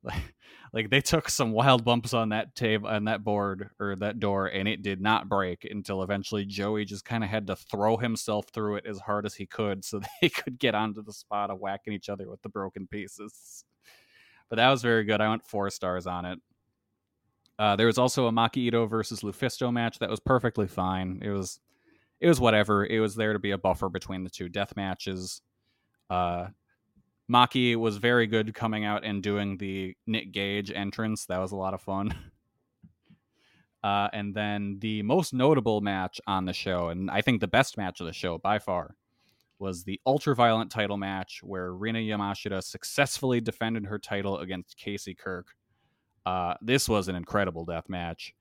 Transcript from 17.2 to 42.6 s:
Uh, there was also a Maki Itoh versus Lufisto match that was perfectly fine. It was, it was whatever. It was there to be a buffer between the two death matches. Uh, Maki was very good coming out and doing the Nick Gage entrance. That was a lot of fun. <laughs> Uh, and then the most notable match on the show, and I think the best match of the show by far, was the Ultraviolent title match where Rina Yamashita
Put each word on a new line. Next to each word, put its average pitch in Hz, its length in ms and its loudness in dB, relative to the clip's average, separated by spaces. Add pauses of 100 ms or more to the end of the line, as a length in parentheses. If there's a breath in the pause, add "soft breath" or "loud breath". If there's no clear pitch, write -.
Uh, 104 180 4
there 110 100 6
was 113 120 6
also 127 280 4
a 117 60 2
Maki 117 380 2
Itoh 113 200 2
versus 110 320 -2
Lufisto 120 500 -2
match 117 280 -2
that 98 100 -2
was 107 100 -2
perfectly 117 460 2
fine. 92 560 -2
It 104 80 -4
was, 98 300 -4 (600 soft breath)
it 165 80 6
was 147 120 8
whatever. 104 440 6
It 110 160 2
was 107 140 2
there 107 180 0
to 104 60 0
be 101 140 0
a 98 60 0
buffer 95 300 2
between 92 360 -6
the 92 60 -10
two 92 180 -8
death 98 280 -4
matches. 92 640 -6 (680)
Uh, 87 380 0 (840)
Maki 123 420 6
was 113 220 2
very 120 300 4
good 110 280 2
coming 110 300 -2
out 104 180 0
and 101 200 -2
doing 101 340 0
the 95 400 -6 (100)
Nick 110 240 -2
Gage 98 400 -2
entrance. 104 540 -4
That 92 140 -2
was 92 140 -2
a 101 40 -6
lot 95 160 -2
of 95 80 -6
fun. 98 380 -2
<laughs> - 60 -16 (1600 soft breath)
Uh, 101 320 2
and 104 200 -4
then 104 460 -2
the 107 220 -2
most 135 320 2
notable 123 480 4
match 95 440 -2
on 95 200 0
the - 80 -2
show, 87 340 -2
and 90 220 -4
I 101 100 0
think 117 200 2
the 101 60 -2
best 120 300 2
match 95 240 -6
of 90 60 -6
the 82 80 -6
show 85 240 -4
by 101 200 0
far, 87 380 -4 (600)
was 92 260 -6
the 95 220 -8
Ultraviolent 120 640 4
title 101 260 -2
match 98 460 -6
where 92 300 -6
Rina 110 260 -4
Yamashita 101 640 -2